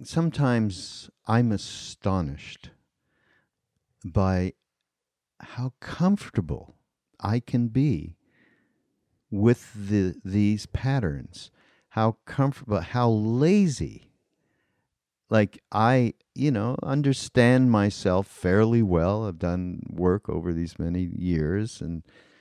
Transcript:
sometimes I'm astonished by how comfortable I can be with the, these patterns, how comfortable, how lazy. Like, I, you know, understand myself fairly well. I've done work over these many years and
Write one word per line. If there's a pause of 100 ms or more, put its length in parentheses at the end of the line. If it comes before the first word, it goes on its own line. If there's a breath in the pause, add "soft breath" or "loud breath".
sometimes (180)
I'm
astonished (1300)
by (880)
how
comfortable (440)
I
can
be (1160)
with
the, (100)
these
patterns, (380)
how
comfortable,
how
lazy. (1160)
Like, (100)
I, (180)
you
know,
understand
myself
fairly
well.
I've
done
work
over
these
many
years
and (380 soft breath)